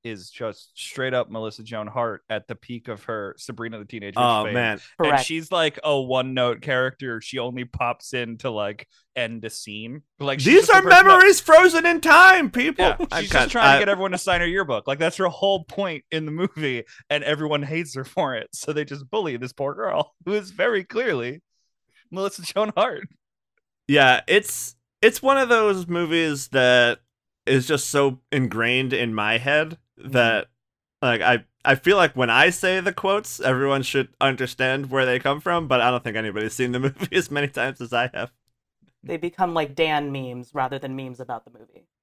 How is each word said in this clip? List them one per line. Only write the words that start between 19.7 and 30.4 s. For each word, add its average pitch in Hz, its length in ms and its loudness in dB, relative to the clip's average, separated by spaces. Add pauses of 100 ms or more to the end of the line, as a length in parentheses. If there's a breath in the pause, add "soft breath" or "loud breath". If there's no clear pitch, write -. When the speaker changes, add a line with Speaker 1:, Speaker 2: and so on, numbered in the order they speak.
Speaker 1:
girl, 196 400 -4 (100)
who 185 120 -6
is 190 160 -8
very 208 340 -2
clearly 156 560 -6 (680)
Melissa 190 320 -8
Joan 208 340 -4
Hart. 190 320 -4 (800)
Speaker 2:
Yeah, 135 360 4
it's, - 500 -2 (260)
it's 226 200 4
one 269 160 4
of 254 120 0
those 208 380 0
movies 165 600 -2
that 123 500 4 (460)
is 127 220 0
just 147 220 -2
so 139 320 0 (100)
ingrained 123 600 0
in 117 200 -2
my 110 240 -2
head 151 400 -2 (220)
Speaker 1:
Mm-hmm. - 120 -16
Speaker 2:
that, 117 360 0 (540)